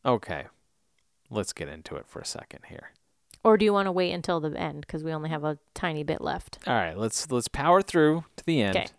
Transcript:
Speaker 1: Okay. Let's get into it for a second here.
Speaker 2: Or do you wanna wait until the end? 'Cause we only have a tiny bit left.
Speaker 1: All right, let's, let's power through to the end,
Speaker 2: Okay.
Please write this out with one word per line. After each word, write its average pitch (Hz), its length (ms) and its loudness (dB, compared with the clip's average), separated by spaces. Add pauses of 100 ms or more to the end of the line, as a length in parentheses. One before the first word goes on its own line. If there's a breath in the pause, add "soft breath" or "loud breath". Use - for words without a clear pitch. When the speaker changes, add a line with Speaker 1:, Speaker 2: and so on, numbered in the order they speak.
Speaker 1:
Okay. 95 420 0 (840)
Let's 101 220 -4
get 76 160 -10
into 78 260 -14
it 67 140 -10
for - 120 -14
a - 60 -14
second - 420 -14
here. - 220 -16 (540)
Speaker 2:
Or 220 120 8
do 208 80 4
you 208 80 4
wanna 196 200 2
wait 180 200 2
until 170 280 -2
the 151 180 -4
end? 151 300 -6
'Cause 156 160 -8
we 160 80 -4
only 156 180 -4
have 151 140 -4
a 151 140 -2 (160)
tiny 156 280 -4
bit - 180 -2
left. - 460 -6
Speaker 1:
All - 80 0
right, 87 240 0
let's, 110 320 -2
let's 123 180 0
power 175 340 4
through 160 420 4 (120)
to - 80 -16
the 160 180 2
end, 95 140 2
Speaker 2:
Okay. - 100 0 (120)